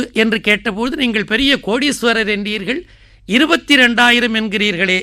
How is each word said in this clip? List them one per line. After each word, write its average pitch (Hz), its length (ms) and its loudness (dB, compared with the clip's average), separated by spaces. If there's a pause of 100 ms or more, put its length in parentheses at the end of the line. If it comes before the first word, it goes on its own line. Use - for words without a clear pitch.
(140)
என்று 220 280 0
கேட்டபோது, 214 560 -2
"நீங்கள் 226 260 -2
பெரிய 269 340 0
கோடீஸ்வரர் 226 720 -2
என்றீர்கள், 208 500 -4 (440)
இருபத்தி 294 480 2
இரண்டாயிரம் 240 640 4
என்கிறீர்களே" 196 680 0